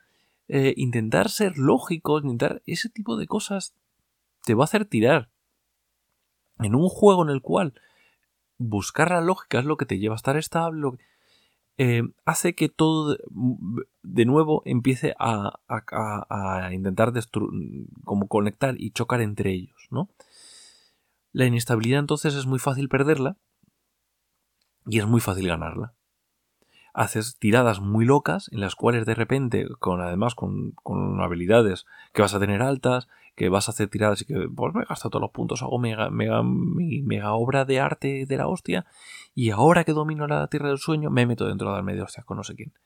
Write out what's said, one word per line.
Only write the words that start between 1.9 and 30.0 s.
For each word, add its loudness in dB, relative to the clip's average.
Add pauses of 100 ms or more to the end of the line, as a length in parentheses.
intentar -2
ese -4
tipo -6
de -4
cosas -6 (720)
te 2
va 4
a -
hacer -2
tirar. 2 (1300)
En 0
un 4
juego 6
en 2
el 0
cual 0 (880)
buscar 0
la 2
lógica -2
es 0
lo 0
que -4
te -2
lleva -2
a -6
estar 0
estable, -2
lo -2
que, -16 (800)
eh, 4 (220)
hace 0
que 0
todo 2
de, -4 (800)
de 2
nuevo 4
empiece 0
a, -2
a, -6
a, -4
a -6
intentar 0
destru-, -6 (160)
como -2
conectar 0
y -8
chocar -2
entre 0
ellos, -10
¿no? -4 (1200)
La 2
inestabilidad 2
entonces 0
es -4
muy 0
fácil -2
perderla 2 (1500)
y 2
es 0
muy 4
fácil -2
ganarla. -4 (1000)
Haces -4
tiradas 4
muy 2
locas 2
en -6
las -2
cuales 2
de 0
repente, 0 (140)
con, 0